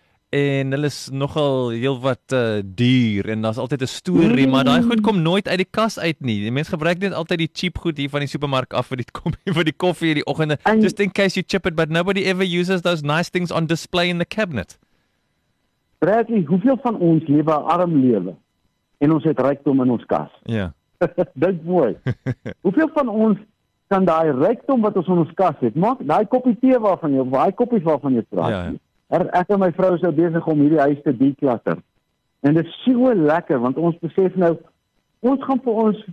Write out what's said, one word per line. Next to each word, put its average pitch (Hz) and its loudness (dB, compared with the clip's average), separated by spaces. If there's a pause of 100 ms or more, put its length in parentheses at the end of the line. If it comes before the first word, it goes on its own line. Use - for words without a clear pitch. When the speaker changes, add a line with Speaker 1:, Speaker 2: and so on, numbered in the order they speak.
(360)
Speaker 1:
En 135 -2
hulle 147 -2
is - -14
nogal 135 -2
heelwat, 127 -4
eh, 113 0
duur 110 2
en 110 -4
daar's 110 -2
altyd 127 -4
'n 127 -4
storie, 208 2
Speaker 2:
Mm. 269 2
Speaker 1:
maar 262 0
daai 247 4
goed 233 2
kom 208 2
nooit 180 0
uit 185 -2
die 185 -4
kas 220 -2
uit 165 -4
nie. 110 -2
Die 110 -4
mens 139 -4
gebruik 170 -2
net 190 -4
altyd 165 -4
die 165 -2
cheap - -6
goed 160 -4
hier 139 -4
van 143 -4
die 143 -4
supermark 135 -4
af 127 -2
vir 127 -8
die 120 -6
kom-, - -4 (120)
<laughs> 170 0
vir 170 2
die 156 0
koffie 170 -2
in 156 0
die 147 -4
oggende, 151 -2
Speaker 2:
En 214 2
Speaker 1:
just 196 0
in 202 0
case 196 0
you 185 -4
chip - -2
it, 175 -2
but 160 0
nobody 180 0
ever 185 0
uses 180 0
those 175 0
nice 151 0
things 175 -2
on 165 -2
display 175 -2
in 175 -4
the 170 -2
cabinet. 160 -6 (1200)
Speaker 2:
Bradley, 220 2
hoeveel 190 2
van 233 -2
ons 165 4
lewe 151 2
'n 147 0
arm 170 2
lewe 98 2 (640)
en 143 4
ons 151 2
het 113 0
rykdom 135 0
in 127 2
ons 110 -2
kas? 76 -4 (160)
Speaker 1:
Ja. 104 -4 (260)
Speaker 2:
<laughs> 175 -2
Dink 160 -2
mooi. 160 0 (340)
Speaker 1:
<laughs> - -8
Speaker 2:
Hoeveel 294 0
van 277 0
ons 214 2 (500)
kan 190 2
daai 160 2
rykdom 226 0
wat 208 0
ons 180 -2
in 185 2
ons 165 0
kas 175 0
het, 117 0
maak 214 0
daai 165 0
koppie 254 0
tee 262 4
waarvan 175 0
jy, 131 2
daai 143 2
koppies 240 0
waarvan 143 0
jy 117 2
praat. 82 -2
Speaker 1:
Ja, 95 -4
ja. 85 -6 (360)
Speaker 2:
Er, 170 0
ek 175 0
en 208 2
my 185 2
vrou 185 2
is 165 -2
nou 175 0
besig 165 0
om 156 2
hierdie 147 4
huis 143 2
te 151 0
declutter. 123 0 (640)
En 143 4
dit 165 2
is - -16
so 247 4
lekker, 156 2
want 123 -2
ons 165 0
besef 190 0
nou, 170 2 (640)
ons 269 0
gaan 269 -2
vir 240 0
ons, 214 2 (160)